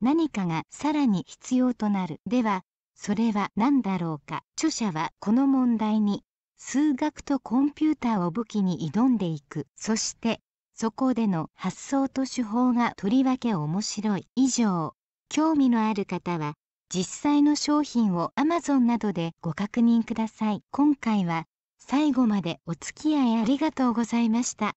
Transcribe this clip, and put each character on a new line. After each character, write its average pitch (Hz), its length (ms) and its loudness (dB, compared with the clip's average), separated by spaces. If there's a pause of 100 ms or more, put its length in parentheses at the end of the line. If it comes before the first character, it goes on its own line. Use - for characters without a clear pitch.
何 302 280 2
か 196 160 -2
が 160 240 -2
さ - 220 -4
ら 294 140 2
に 196 200 2
必 - 300 -6
要 254 180 2
と 214 160 -2
な 190 160 0
る。 160 220 -10
で 240 160 0
は、 196 200 0 (300)
そ - 220 -4
れ 226 160 2
は 196 240 -2
何 254 260 2
だ 190 160 -2
ろ 165 240 -4
う - 60 -20
か。 156 160 -8 (140)
著 320 120 0
者 220 220 -2
は 156 280 -4
こ 202 120 -2
の 269 160 4
問 254 300 2
題 214 240 0
に、 202 220 0 (360)
数 294 340 0
学 302 280 -4
と 277 180 -2
コ 247 220 0
ン 285 100 2
ピ - 140 -4
ュ 311 60 2
ー 302 40 0
タ 240 140 -4 (100)
ー 175 60 0
を 170 60 -2
武 220 140 -4
器 208 180 -2
に 160 280 -2
挑 214 120 0
ん 254 140 4
で 185 100 -2
い 156 140 -4
く。 - 240 -10 (120)
そ 220 180 -4
し - 220 -6
て、 - 240 -4 (320)
そ 226 160 -4
こ 262 240 -2
で 226 140 0
の 165 260 -2
発 - 260 -8
想 269 300 -2
と 269 160 -4
手 - 160 -6
法 240 320 0
が 233 240 0
と 196 100 -4
り 262 160 2
わ 254 140 0
け 233 160 -2
面 160 280 -2
白 208 360 -4
い。 147 180 -8
以 262 140 2
上、 190 460 0 (340)
興 320 240 2
味 269 160 4
の 226 160 2
あ 220 80 0
る 196 120 -2
方 175 340 -4
は、 147 160 -6 (340)
実 180 140 -2
際 294 400 2
の 294 120 4
商 294 280 0
品 220 320 0
を 170 200 -2
Amazon 285 440 0
な 233 180 4
ど 208 160 -2
で 165 280 -4
ご 165 120 -4
確 208 280 -2
認 233 220 4
く 226 120 -6
だ 220 120 -2
さ 214 260 -2
い。 - 180 -6
今 285 240 2
回 208 300 0
は、 165 200 -2 (320)
最 294 360 0
後 247 120 2
ま 208 160 2
で 160 240 -6
お 165 80 -6
付 - 200 -12
き 302 220 0
合 269 100 2
い 226 120 2
あ 226 60 0
り 262 160 0
が 311 120 0
と 254 180 0
う 226 40 0
ご 226 120 0
ざ 233 160 -2
い 233 80 2
ま 233 120 2
し - 140 -4
た。 208 220 -4